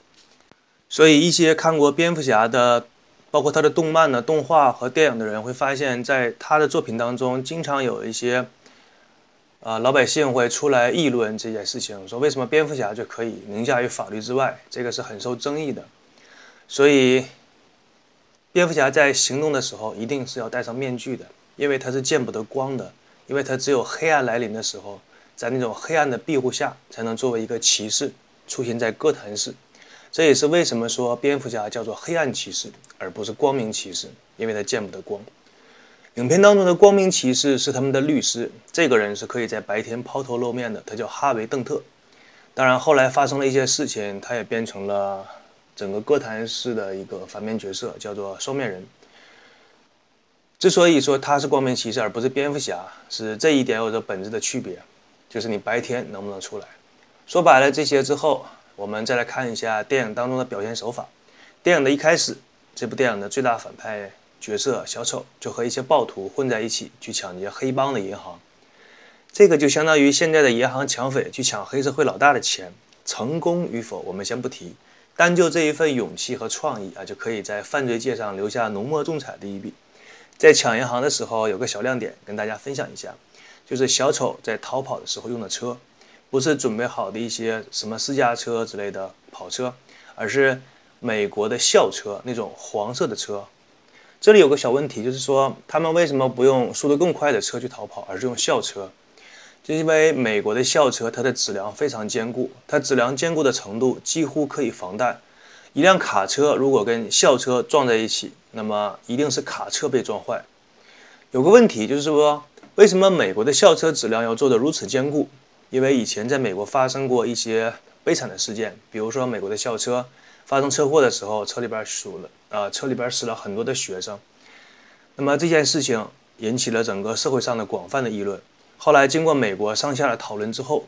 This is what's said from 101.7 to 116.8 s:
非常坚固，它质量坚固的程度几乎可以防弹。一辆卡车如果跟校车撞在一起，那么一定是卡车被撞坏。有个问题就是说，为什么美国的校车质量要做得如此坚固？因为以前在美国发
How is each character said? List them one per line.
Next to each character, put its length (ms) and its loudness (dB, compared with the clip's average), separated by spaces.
非 160 -2
常 200 -8
坚 240 -4
固， 180 -4
它 120 0
质 160 -2
量 200 2
坚 200 -2
固 80 0
的 100 4
程 260 -6
度 240 0
几 220 -2
乎 220 -2
可 160 -6
以 80 -2
防 260 -10
弹。 240 -2
一 100 0
辆 160 8
卡 280 0
车 280 2
如 160 2
果 140 4
跟 260 -2
校 280 6
车 240 0
撞 240 2
在 100 4
一 120 0
起， 240 -6
那 100 -8
么 440 -4
一 100 -6
定 140 0
是 100 -4
卡 300 -8
车 180 -2
被 140 0
撞 200 -6
坏。 200 -8
有 120 0
个 60 4
问 200 10
题 180 -4
就 80 0
是 80 0
说， 400 2
为 120 10
什 120 4
么 100 6
美 240 2
国 120 0
的 80 2
校 220 6
车 180 0
质 160 -2
量 140 0
要 120 -2
做 160 2
得 60 4
如 160 2
此 140 -6
坚 240 0
固？ 180 0
因 100 0
为 160 4
以 80 0
前 240 -6
在 100 0
美 140 -2
国 140 -4
发 220 0